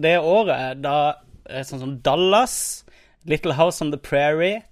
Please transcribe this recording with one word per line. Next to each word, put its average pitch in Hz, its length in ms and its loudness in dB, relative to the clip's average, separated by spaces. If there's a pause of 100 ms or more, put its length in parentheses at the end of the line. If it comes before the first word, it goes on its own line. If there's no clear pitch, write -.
det 165 180 4
året, 151 640 0
da, 147 320 0 (340)
eh, 131 160 -10
sånn 135 160 -12
som 131 220 -10
Dallas, 185 800 2 (420)
Little 156 280 -2
House 165 280 0
on 151 100 -2
the 147 60 -6
Prairie, 156 760 0